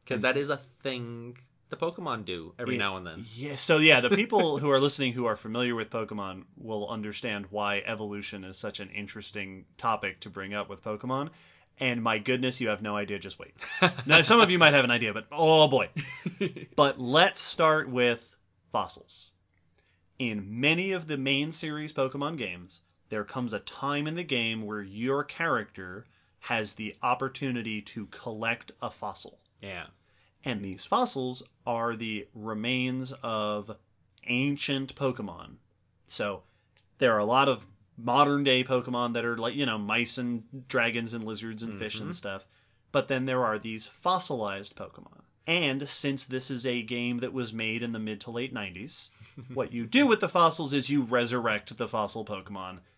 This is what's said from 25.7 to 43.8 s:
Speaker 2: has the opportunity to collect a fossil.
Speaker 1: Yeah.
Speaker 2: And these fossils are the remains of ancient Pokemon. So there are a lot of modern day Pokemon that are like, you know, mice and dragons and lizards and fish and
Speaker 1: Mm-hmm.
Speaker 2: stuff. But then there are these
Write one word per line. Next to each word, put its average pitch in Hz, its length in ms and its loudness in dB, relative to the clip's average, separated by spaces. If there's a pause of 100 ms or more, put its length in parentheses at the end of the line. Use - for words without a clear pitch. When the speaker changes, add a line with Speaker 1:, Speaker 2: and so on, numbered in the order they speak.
Speaker 2:
has 110 340 -4
the 107 280 -8
opportunity 123 800 -2
to 104 240 -12
collect 113 720 -6
a 120 80 -4
fossil. - 520 -12 (200)
Speaker 1:
Yeah. 90 280 -12 (560)
Speaker 2:
And 107 200 -4
these 95 200 -10
fossils 139 580 -2 (240)
are 117 300 -2
the 110 360 -6
remains 127 800 -4 (120)
of 104 520 -4 (500)
ancient 135 680 -2
Pokemon. 110 640 -6 (500)
So 101 360 -6 (560)
there 123 160 6
are 107 40 4
a 104 60 2
lot 131 240 6
of 117 180 0 (300)
modern 143 480 4
day 127 200 4
Pokemon 123 500 0
that 117 100 -2
are 117 120 -2
like, 113 180 -4
you 139 120 -2
know, 110 120 -2
mice 110 380 0
and 120 280 -4 (240)
dragons 117 440 0
and 117 120 -6
lizards 110 380 -8
and 110 160 -8
fish 107 180 -6
and 107 140 -8
Speaker 1:
Mm-hmm. - 20 -6
Speaker 2:
stuff. 98 340 -10 (460)
But 135 160 0
then 131 180 0
there 127 180 0
are 107 140 0
these 110 300 -8